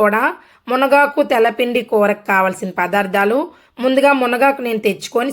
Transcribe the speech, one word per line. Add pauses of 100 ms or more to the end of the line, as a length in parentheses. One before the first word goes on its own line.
కూడా. (480)
మునగాకు (100)
తెల్లపిండి (100)
కూరకు
కావాల్సిన (100)
పదార్థాలు, (440)
ముందుగా (120)
మునగాకు
నేను
తెచ్చుకొని